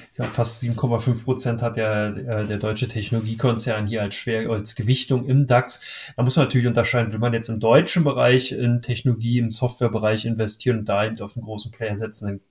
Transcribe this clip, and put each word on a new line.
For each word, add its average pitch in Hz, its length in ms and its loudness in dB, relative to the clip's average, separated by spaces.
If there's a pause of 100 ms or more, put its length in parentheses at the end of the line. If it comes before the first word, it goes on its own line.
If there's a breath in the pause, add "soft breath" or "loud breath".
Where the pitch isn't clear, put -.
(160 loud breath)
ja, 120 100 -4
fast - 340 -2
sieben 120 160 -2
Komma 117 240 0
fünf 117 260 0
Prozent 120 380 -2
hat 117 120 -2
ja, 107 340 0
äh, 110 360 -4
der 104 120 -4
deutsche 110 300 -2
Technologiekonzern 113 1000 -2
hier 107 160 -2
als 101 100 -4
Schwer-, 110 380 -4
als 107 240 -4
Gewichtung 127 500 0
im 135 220 4
dax. - 680 0
Da 131 60 -2
muss 123 140 4
man 143 100 6
natürlich 123 220 2
unterscheiden, 117 440 2
will 110 80 -4
man 117 140 2
jetzt 113 160 -4
im 113 100 -4
deutschen 131 440 6
Bereich 127 480 4
in 120 280 2
Technologie, 120 600 0
im 117 100 2
Softwarebereich 110 760 0
investieren 113 540 0
und 104 100 -6
da 101 160 2
eben 110 140 -6
auf 104 160 -10
einen 117 80 -6
großen 107 280 -8
Player 107 260 -6
setzen, 107 300 -6
dann 98 120 -6 (120)